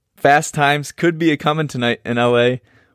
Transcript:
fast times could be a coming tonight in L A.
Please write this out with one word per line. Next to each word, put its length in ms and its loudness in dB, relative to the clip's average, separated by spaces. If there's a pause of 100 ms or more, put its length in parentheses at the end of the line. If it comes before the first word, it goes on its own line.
(160)
fast 360 2
times 380 -2
could 260 -2
be 140 0
a 60 0
coming 320 -2
tonight 360 -4
in 140 -4
L 180 2
A. 240 2 (340)